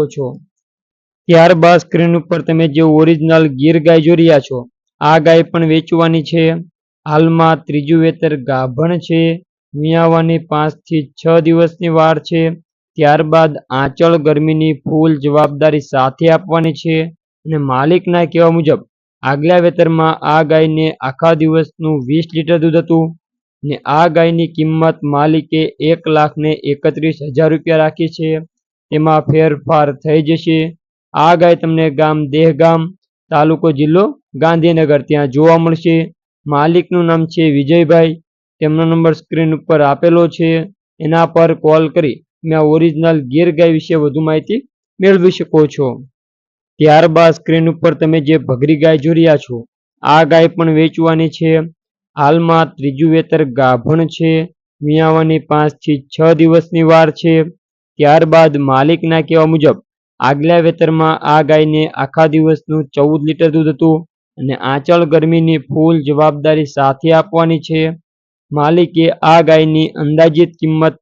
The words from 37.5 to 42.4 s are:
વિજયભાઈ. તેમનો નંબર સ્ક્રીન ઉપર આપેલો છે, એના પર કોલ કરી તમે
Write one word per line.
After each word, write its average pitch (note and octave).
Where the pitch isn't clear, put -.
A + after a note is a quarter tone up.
વિજયભાઈ. E3
તેમનો D#3
નંબર E3
સ્ક્રીન D#3+
ઉપર D#3
આપેલો E3+
છે, E3
એના E3
પર E3
કોલ D#3
કરી D#3
તમે D#3+